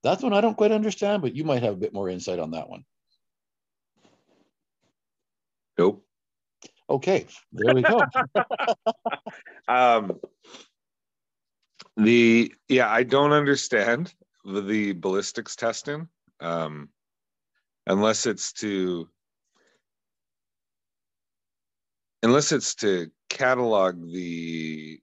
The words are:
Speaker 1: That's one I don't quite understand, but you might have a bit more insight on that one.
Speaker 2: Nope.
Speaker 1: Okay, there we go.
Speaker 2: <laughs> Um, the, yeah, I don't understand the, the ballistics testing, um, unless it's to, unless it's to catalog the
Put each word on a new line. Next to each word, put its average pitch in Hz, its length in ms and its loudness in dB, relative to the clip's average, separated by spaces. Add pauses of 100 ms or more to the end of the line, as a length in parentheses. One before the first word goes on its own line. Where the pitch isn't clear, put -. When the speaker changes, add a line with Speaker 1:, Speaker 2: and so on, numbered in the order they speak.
Speaker 1:
That's 165 200 0
one 247 100 0
I 202 80 4
don't 220 160 2
quite 214 160 4
understand, 208 500 -2
but 117 120 -4
you 151 100 -6
might 135 180 0
have 104 120 0
a 90 40 -10
bit 107 140 -4
more 98 160 -4
insight 90 300 -6
on 80 140 -6
that 80 160 -10
one. - 160 -18 (3000)
Speaker 2:
Nope. 92 260 2 (880)
Speaker 1:
Okay, 139 360 0 (260)
there 123 220 2
we 127 80 2
go. 233 280 4
Speaker 2:
<laughs> - 40 -20 (1500)
Um, 117 520 2 (1800)
the, 117 560 6 (160)
yeah, 123 220 4
I 117 140 2
don't 139 280 2
understand 139 800 0 (320)
the, 98 160 -6
the 101 320 -2
ballistics 95 600 -6
testing, 147 540 -6 (320)
um, 78 480 -6 (960)
unless 107 400 0
it's 104 280 -6
to, 92 540 -4 (3250)
unless 131 260 4
it's - 260 -2
to 92 340 -2 (200)
catalog 101 840 0
the 82 920 -8